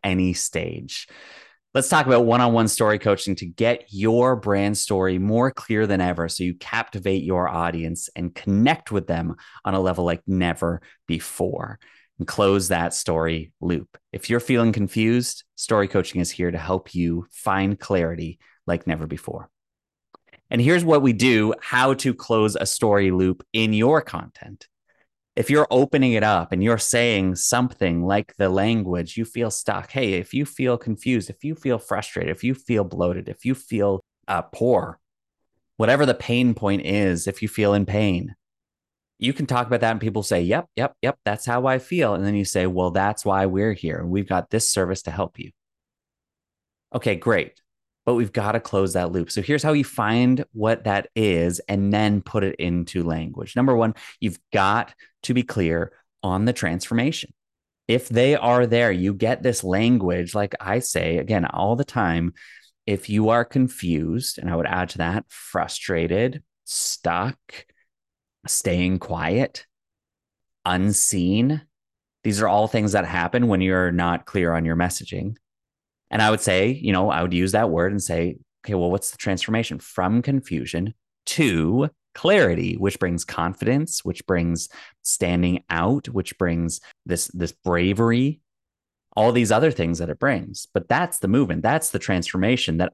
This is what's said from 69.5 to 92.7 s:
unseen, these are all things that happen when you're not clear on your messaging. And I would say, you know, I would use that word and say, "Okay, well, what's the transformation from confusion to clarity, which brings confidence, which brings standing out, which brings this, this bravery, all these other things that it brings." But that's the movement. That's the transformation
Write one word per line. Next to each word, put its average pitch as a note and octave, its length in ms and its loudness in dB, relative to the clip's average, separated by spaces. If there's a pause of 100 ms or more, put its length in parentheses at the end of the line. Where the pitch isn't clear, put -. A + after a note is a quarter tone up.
unseen, G2+ 1000 0 (580)
these G#2 160 0
are G#2+ 80 2
all G#2 180 4
things G#2 260 0
that G2 120 2
happen F2+ 420 0
when G2 140 2
you're F#2 320 2
not F2 320 0
clear E2+ 300 0
on E2 100 0
your E2 120 0
messaging. F#2 600 -4 (760)
And A2 80 2
I G#2+ 100 6
would A2 100 2
say, G2 300 2
you C3+ 220 -2
know, F#2+ 160 2
I E2 140 0
would F2+ 100 -2
use F2+ 200 2
that G#2+ 180 2
word F2 220 0
and G2+ 100 -2
say, E2+ 360 -2 (260)
"Okay, G#2+ 100 -4
well, F2 160 2
what's - 220 -2
the - 40 -16
transformation G#2+ 640 -4
from G#2 440 0
confusion F#2+ 720 -4 (320)
to A2+ 600 0 (280)
clarity, F#2+ 580 2
which F#2+ 240 -2
brings F2 260 -2
confidence, A2 800 -4
which - 220 -8
brings E2+ 420 0 (340)
standing F2 680 0
out, F#2+ 380 0
which G2 280 -6
brings E2+ 440 -2 (260)
this, F2 220 -4
this F2 240 -6
bravery, A2+ 880 0 (760)
all A2 160 4
these A2+ 220 4
other C#3 180 4
things E2+ 300 -2
that E2+ 80 -6
it D2+ 100 -6
brings." - 560 -4
But F#2 140 -4
that's F3 320 -2
the G2 80 -2
movement. F#2 340 2
That's D3 280 0
the G2+ 100 -4
transformation F#2 800 0